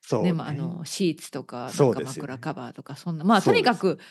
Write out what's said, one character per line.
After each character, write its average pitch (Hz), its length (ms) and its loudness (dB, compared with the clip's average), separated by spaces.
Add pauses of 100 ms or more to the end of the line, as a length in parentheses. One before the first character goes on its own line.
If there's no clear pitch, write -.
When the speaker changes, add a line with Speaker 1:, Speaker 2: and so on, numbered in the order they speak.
Speaker 1:
そ 117 200 0
う - 20 0
ね。 180 60 4
Speaker 2:
ね、 175 40 2
ま 147 120 -4
あ、 - 20 -8
あ 147 60 -4
の、 165 320 -6
シ 185 260 0
ー 151 100 -8
ツ - 80 -14
と 131 140 -10
か、 123 260 -10
Speaker 1:
そ 131 220 4
う 101 40 0
で - 100 -4
す - 120 -10
よ - 60 -10
ね。 - 60 -10
Speaker 2:
な 131 60 -8
ん 131 40 -12
か、 151 100 -6
枕 139 40 -6
カ - 0 -
バ 123 160 -10
ー - 40 -18
と - 80 -18
か、 139 140 -14
そ - 160 -8
ん 165 60 -4
な、 151 80 -4
ま 220 100 8
あ、 190 60 6
Speaker 1:
そ - 100 4
う - 20 8
で 480 60 6
す。 - 40 2
Speaker 2:
と 247 60 6
に 233 60 2
か - 40 -10
く、 185 200 0 (120)